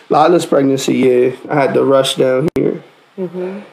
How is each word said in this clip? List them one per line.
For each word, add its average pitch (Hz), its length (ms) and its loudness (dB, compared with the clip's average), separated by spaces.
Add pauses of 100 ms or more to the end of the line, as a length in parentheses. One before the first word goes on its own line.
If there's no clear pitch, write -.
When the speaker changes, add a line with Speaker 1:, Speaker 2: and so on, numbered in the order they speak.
Speaker 1:
Lila's 160 360 2
pregnancy, 139 500 0
yeah. 127 400 2 (140)
I 143 60 -2
had 135 200 0
to 127 100 2
rush 135 300 2
down 131 400 0
here. 143 280 -2 (340)
Speaker 2:
Mm-hmm. 185 420 -8 (140)